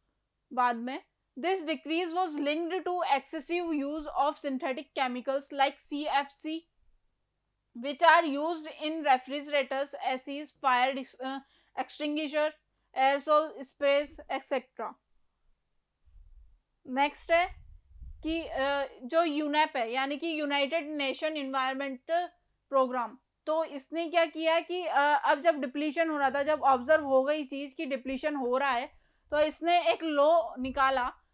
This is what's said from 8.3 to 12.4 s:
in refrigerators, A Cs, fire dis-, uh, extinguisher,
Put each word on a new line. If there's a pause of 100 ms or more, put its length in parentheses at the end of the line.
in
refrigerators, (140)
A (100)
Cs, (160)
fire
dis-,
uh, (420)
extinguisher, (480)